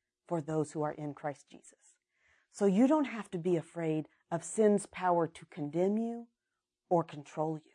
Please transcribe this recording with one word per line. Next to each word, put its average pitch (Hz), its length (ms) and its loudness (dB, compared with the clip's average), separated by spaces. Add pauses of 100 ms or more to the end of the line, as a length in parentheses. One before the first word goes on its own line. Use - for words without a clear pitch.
(280)
for 170 140 -2
those 151 300 -2
who 156 100 -4
are 151 120 -2
in 147 200 -8
Christ 143 360 -10
Jesus. - 460 -20 (560)
So - 140 0
you 202 220 6
don't 302 180 2
have 220 260 -10
to 185 60 -8
be 175 180 0
afraid 156 520 -4 (220)
of 170 140 -4
sin's 208 440 4
power 175 400 2
to - 180 -16
condemn 170 520 -2
you 233 300 -6 (640)
or 170 140 4
control 156 600 -6
you. - 120 -20